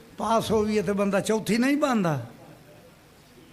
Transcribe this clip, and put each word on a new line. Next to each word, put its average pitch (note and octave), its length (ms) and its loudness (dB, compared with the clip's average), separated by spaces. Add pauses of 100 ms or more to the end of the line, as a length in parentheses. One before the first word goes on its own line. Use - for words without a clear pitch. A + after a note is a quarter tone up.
(180)
ਪਾਸ A3 340 0
ਹੋ A3 100 2
ਵੀ G#3+ 160 0
ਹੈ G3+ 60 0
ਤੇ F#3+ 100 -2
ਬੰਦਾ G3+ 260 0
ਚੌਥੀ G#3+ 380 0
ਨਹੀਂ C4+ 200 2
ਬਣਦਾ। F#3+ 480 0 (1300)